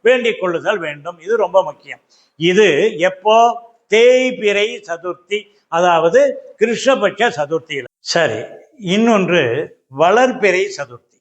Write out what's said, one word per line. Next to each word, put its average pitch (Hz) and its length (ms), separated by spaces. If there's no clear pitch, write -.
வேண்டிக் 233 380
கொள்ளுதல் 180 400
வேண்டும். 156 400
இது 185 180
ரொம்ப 190 260
முக்கியம். 143 380
இது 180 300
எப்போ? 196 360
தேய்பிறை 220 760
சதுர்த்தி, 170 580
அதாவது 170 480
கிருஷ்ணபட்ச 226 760
சதுர்த்தியில. 147 560
சரி, 135 340
இன்னொன்று 190 540
வளர்பிறை 190 760
சதுர்த்தி. 123 520